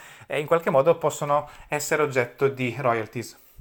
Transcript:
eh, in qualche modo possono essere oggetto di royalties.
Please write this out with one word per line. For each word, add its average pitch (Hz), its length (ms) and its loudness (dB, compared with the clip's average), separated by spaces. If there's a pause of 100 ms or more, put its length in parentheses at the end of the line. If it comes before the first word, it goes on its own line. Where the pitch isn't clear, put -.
(280)
eh, 139 120 -4
in 151 60 -4
qualche 170 240 2
modo 160 260 6
possono 147 540 -2 (180)
essere 151 360 -2
oggetto 131 440 0
di 123 300 -4
royalties. 117 840 -4